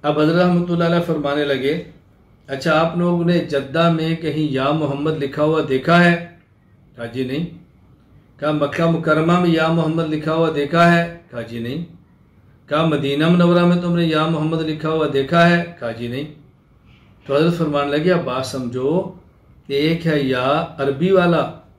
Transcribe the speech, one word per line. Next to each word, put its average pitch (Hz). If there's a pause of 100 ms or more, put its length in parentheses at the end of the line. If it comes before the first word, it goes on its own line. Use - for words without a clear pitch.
अब 147
हजरत 160
रहमतुल्लाह 175
अलैह 170
फरमाने 147
लगे, 139 (640)
"अच्छा, 135
आप 165
लोगों 175
ने 170
जद्दा 147
में 160
कहीं 156
या 131
मोहम्मद 147
लिखा 139
हुआ 156
देखा 139
है?" 170 (540)
कहा, 117
"जी, 127
नहीं।" 143 (960)
कहा, 151
"मक्का 151
मुकरमा 165
में 175
या 160
मोहम्मद 165
लिखा 156
हुआ 165
देखा 151
है?" 170
कहा, 120
"जी, 113
नहीं।" 139 (840)
कहा, 160
"मदीना 143
मुनव्वरा 175
में 175
तुमने 175
या 156
मोहम्मद 160
लिखा 156
हुआ 156
देखा 139
है?" 170
कहा, 117
"जी, 117
नहीं।" 139 (1000)
तो 139
हजरत 165
फरमाने 147
लगे, 156
अब 165
बात 131
समझो, 131 (500)
एक 156
है 151
या 127
अरबी 151
वाला 170